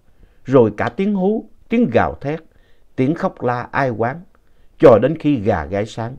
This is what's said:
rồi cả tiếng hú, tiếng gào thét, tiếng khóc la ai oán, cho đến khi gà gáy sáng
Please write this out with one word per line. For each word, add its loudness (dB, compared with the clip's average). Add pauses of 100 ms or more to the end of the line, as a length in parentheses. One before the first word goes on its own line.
(440)
rồi 4
cả -4
tiếng -4
hú, -2 (200)
tiếng 0
gào 0
thét, -8 (560)
tiếng 0
khóc -6
la -4
ai -4
oán, -4 (580)
cho 8
đến 0
khi 0
gà -2
gáy -4
sáng -12